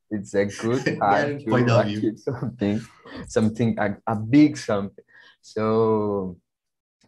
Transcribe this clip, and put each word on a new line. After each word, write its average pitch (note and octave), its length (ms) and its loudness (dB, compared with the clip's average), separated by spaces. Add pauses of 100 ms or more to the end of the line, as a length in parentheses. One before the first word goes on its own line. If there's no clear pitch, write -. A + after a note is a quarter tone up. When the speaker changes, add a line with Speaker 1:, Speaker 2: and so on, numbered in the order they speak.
Speaker 1:
It's G2+ 240 -8
a G2+ 120 2
good A2+ 400 -4
Speaker 2:
<laughs> - 140 -4
Speaker 1:
time C#3 400 0
Speaker 2:
Good - 80 -8
point B2 200 4
Speaker 1:
to A#2 120 6
Speaker 2:
of G#2+ 80 4
view. G#2 100 -4
Speaker 1:
achieve A2 220 -2
something, A2 640 -4 (460)
something, A2 500 0
a, G2+ 200 -2 (100)
a A2+ 80 -2
big C3 400 4
something. G2+ 480 -4 (380)
So G#2+ 960 0 (720)